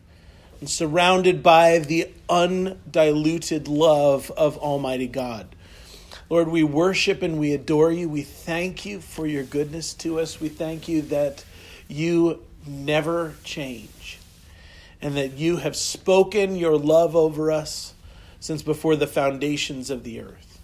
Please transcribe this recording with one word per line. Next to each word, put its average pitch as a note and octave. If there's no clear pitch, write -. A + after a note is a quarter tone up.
and C#3+
surrounded F3
by E3+
the E3
undiluted E3
love D3
of D3
Almighty C3+
God. A#2+
Lord, E3
we E3
worship F3+
and D#3+
we D3
adore D3+
you. E3+
We D3
thank E3+
you G3+
for D#3
your D3
goodness D3
to E3
us. D#3+
We D#3
thank D#3+
you D#3+
that C#3+
you E3
never D3+
change, B2
and C#3+
that C3+
you E3
have D3
spoken F#3+
your E3
love D#3
over D#3
us -
since -
before D3+
the D3
foundations C#3
of B2
the A2+
earth. F#2+